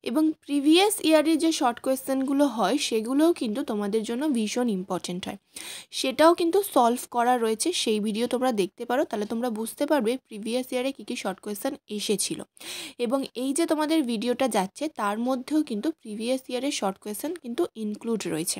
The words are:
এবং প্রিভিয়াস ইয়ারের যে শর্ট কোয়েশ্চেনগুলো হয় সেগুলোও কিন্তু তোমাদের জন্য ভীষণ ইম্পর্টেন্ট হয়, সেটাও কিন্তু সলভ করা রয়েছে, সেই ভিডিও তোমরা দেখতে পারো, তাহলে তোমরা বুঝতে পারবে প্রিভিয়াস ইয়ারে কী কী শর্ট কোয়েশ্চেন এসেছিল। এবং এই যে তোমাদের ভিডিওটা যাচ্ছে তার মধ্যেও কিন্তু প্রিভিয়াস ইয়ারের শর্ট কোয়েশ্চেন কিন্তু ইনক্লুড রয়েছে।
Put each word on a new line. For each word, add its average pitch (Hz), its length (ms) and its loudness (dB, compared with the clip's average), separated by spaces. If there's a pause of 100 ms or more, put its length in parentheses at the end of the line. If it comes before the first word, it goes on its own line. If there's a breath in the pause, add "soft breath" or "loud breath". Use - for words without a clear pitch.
এবং 285 200 2 (160)
প্রিভিয়াস 311 640 4
ইয়ারের 311 340 6
যে 330 140 2
শর্ট 247 280 0
কোয়েশ্চেনগুলো 269 680 0
হয় 220 300 2
সেগুলোও 262 560 2
কিন্তু 240 300 -2
তোমাদের 208 440 -2
জন্য 240 220 -4
ভীষণ 240 380 0
ইম্পর্টেন্ট 185 560 -4
হয়, 190 140 -10 (540 loud breath)
সেটাও 294 420 4
কিন্তু 339 240 2 (140)
সলভ 247 380 4
করা 240 260 4
রয়েছে, 226 380 0
সেই 214 260 0
ভিডিও 220 280 -2
তোমরা 254 240 2
দেখতে 196 340 -2
পারো, 254 180 0
তাহলে 208 220 -4
তোমরা 233 240 -2
বুঝতে 220 360 -4
পারবে 262 260 2 (120)
প্রিভিয়াস 226 460 -6
ইয়ারে 254 220 -2
কী 220 120 -14
কী 247 120 -6
শর্ট 190 240 -6
কোয়েশ্চেন 214 320 -6 (180)
এসেছিল। 208 480 -2 (600 loud breath)
এবং 240 200 0 (160)
এই 254 180 -2
যে 330 140 2
তোমাদের 311 360 2
ভিডিওটা 240 460 0
যাচ্ছে 208 360 -2 (120)
তার 208 220 -2
মধ্যেও 262 460 0
কিন্তু 233 240 -4 (100)
প্রিভিয়াস 233 500 -4
ইয়ারের 262 300 -2
শর্ট 196 220 0
কোয়েশ্চেন 214 360 -6
কিন্তু 240 260 -4 (140)
ইনক্লুড 214 500 -4
রয়েছে। 170 340 -4